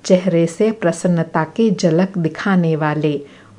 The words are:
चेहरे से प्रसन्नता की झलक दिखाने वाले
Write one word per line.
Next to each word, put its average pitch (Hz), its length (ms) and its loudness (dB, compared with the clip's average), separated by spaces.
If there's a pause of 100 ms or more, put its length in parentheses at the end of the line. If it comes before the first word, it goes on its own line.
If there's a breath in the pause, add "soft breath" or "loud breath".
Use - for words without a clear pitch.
चेहरे 180 420 2
से 214 260 0
प्रसन्नता 170 720 0
की 226 260 0
झलक 180 460 0
दिखाने 165 580 0
वाले 151 440 -2 (400 loud breath)